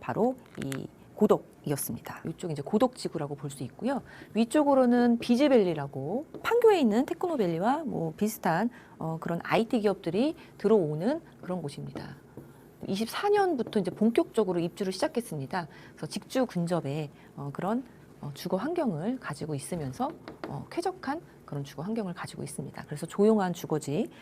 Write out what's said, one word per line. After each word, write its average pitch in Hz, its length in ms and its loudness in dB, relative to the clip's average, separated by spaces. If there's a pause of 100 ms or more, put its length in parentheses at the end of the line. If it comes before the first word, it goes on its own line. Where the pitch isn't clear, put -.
바로 226 340 0 (300)
이 - 240 -8 (260)
고덕이었습니다. - 1120 0
이쪽 170 240 -8
이제 143 100 -6
고덕지구라고 170 760 -2
볼 139 160 -8
수 139 120 -10
있고요. 226 380 -4 (320)
위쪽으로는 240 880 6
비즈밸리라고 196 1040 2 (180)
판교에 440 380 6
있는 233 240 4
테크노밸리와 262 800 0
뭐 165 320 -4
비슷한, 208 520 0 (280)
어, 160 240 -6
그런 170 220 -4
아이티 220 360 2
기업들이 202 560 0 (220)
들어오는 202 640 2 (200)
그런 180 200 -6
곳입니다. 143 560 -10 (720)
이십사 226 420 -2
년부터 339 520 2
이제 175 100 -2
본격적으로 208 680 2
입주를 185 320 -2
시작했습니다. 170 720 -4 (240)
그래서 - 160 -10
직주 - 380 -2
근접에, 156 640 -2 (260)
어, 143 160 -8
그런, 220 320 -2 (380)
어, 143 120 -10
주거 185 220 -4
환경을 247 640 -2
가지고 151 340 -8
있으면서, 147 560 -4 (380)
어, 135 220 -8
쾌적한 339 500 -4 (240)
그런 143 220 -8
주거 143 180 -10
환경을 202 300 -4
가지고 - 280 -12
있습니다. - 440 -10
그래서 151 200 -8
조용한 202 460 4
주거지, 151 580 -2 (120)